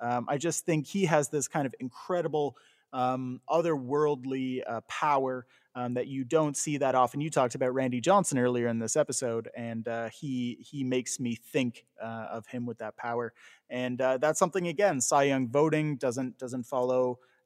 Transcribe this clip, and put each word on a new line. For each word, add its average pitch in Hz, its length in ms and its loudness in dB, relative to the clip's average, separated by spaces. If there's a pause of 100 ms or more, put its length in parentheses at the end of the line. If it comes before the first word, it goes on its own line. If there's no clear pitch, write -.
Um, 120 260 -2
I 143 120 0
just 160 260 -2
think 156 220 2
he 196 180 0
has 151 240 4
this 147 200 -2
kind 143 180 -2
of 117 120 -6
incredible, 151 800 -4 (380)
um, 127 540 -2
otherworldly, 135 1160 0
uh, 113 220 -6
power, 135 580 0 (280)
um, 123 200 -4
that 123 120 -2
you 135 180 -6
don't 151 320 2
see 143 220 -2
that 131 160 2
often. 127 260 4
You 156 80 -2
talked 131 260 2
about 131 200 0
Randy 127 260 0
Johnson 170 380 4
earlier 123 300 2
in 113 100 0
this 113 180 -2
episode, 120 580 0
and, 117 320 -8
uh, 117 220 -4
he, 123 520 -4
he 143 220 -8
makes 127 380 -2
me 120 140 -2
think, 123 500 -2 (180)
uh, 113 280 -8
of 113 160 -10
him 120 180 -8
with 117 140 -8
that 110 180 -10
power. 120 380 -4 (340)
And, 123 320 -4
uh, 131 160 2
that's 151 220 2
something, 180 280 2
again, 165 360 2
Cy 139 220 4
Young 135 240 2
voting 151 480 2
doesn't, 127 420 -2
doesn't 127 260 -8
follow. 127 540 2 (280)